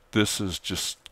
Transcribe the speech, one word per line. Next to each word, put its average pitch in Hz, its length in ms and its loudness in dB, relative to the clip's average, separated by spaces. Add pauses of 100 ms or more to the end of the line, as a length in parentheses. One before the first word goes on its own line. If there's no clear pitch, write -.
(120)
this 107 280 4
is 95 180 -4
just - 380 -4 (160)